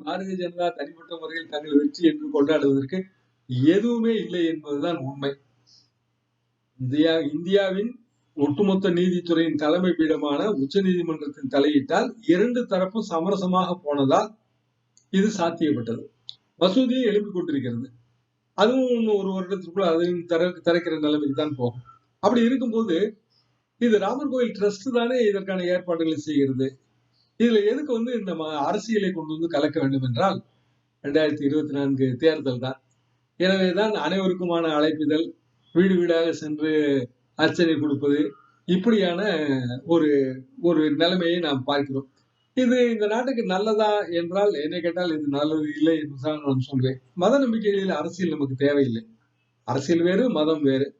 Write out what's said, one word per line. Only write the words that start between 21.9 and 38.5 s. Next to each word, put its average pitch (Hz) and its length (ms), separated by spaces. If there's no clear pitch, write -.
அப்படி 233 240
இருக்கும்போது, 226 720
இது 226 220
ராமர் 254 280
கோயில் 240 240
ட்ரஸ்ட் 202 420
தானே 240 240
இதற்கான 196 460
ஏற்பாடுகளை 175 540
செய்கிறது. 135 600
இதுல 220 280
எதுக்கு 269 280
வந்து 233 200
இந்த 196 200
ம-, 156 240
அரசியலை 185 540
கொண்டு 156 220
வந்து 165 140
கலக்க 151 320
வேண்டும் 135 240
என்றால், 139 400
ரெண்டாயிரத்தி 151 400
இருபத்தி 147 300
நான்கு 135 420
தேர்தல் 135 440
தான். 131 220
எனவேதான் 190 540
அனைவருக்குமான 175 760
அழைப்பிதழ், 151 640
வீடு 190 220
வீடாக 165 380
சென்று 156 400
அர்ச்சனை 160 400
கொடுப்பது, 143 560